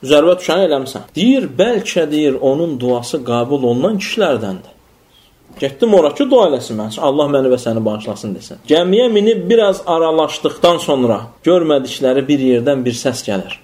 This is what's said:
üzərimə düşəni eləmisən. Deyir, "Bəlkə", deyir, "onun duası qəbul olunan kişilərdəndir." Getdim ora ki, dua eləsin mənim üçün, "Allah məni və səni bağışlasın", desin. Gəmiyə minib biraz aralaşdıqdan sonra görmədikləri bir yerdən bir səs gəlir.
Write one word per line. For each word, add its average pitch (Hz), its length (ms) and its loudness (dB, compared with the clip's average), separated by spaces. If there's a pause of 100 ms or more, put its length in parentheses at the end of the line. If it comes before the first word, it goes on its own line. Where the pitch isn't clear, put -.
üzərimə 147 340 4
düşəni 180 320 0
eləmisən. 135 340 -4 (140)
Deyir, 233 320 2 (100)
"Bəlkə", 185 520 0
deyir, 151 240 0
"onun 139 460 -2
duası 123 360 -2
qəbul 123 480 -2
olunan 131 340 0
kişilərdəndir." 113 760 -4 (880)
Getdim 208 340 0
ora 156 200 4
ki, 269 160 0
dua 233 180 6
eləsin 123 280 -4
mənim 107 120 -6
üçün, 110 140 -8
"Allah 147 320 2
məni 131 140 2
və 123 100 2
səni 113 260 -4
bağışlasın", 107 500 -6
desin. - 220 -16 (120)
Gəmiyə 185 440 2
minib 202 380 2
biraz 202 360 2
aralaşdıqdan 160 920 0
sonra 123 420 0 (240)
görmədikləri 139 840 0
bir 147 100 2
yerdən 127 460 0
bir 123 80 -2
səs 123 360 -6
gəlir. 95 240 -4 (120)